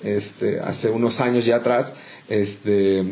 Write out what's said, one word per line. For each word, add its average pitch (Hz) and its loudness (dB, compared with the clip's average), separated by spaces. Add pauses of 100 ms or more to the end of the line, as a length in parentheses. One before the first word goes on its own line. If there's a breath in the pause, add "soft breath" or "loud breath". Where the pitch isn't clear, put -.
este, 104 -2
hace - -2
unos 113 0
años 123 2
ya 117 4
atrás, 120 0 (340 loud breath)
este, 101 2